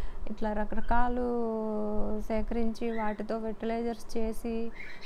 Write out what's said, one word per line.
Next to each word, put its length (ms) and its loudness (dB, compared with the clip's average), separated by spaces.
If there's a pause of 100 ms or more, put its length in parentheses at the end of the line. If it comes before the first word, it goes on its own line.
(300)
ఇట్లా 220 0
రకరకాలు 680 4 (1000)
సేకరించి 800 0
వాటితో 420 -4
fertilizers 760 -4
చేసి 520 -2 (360)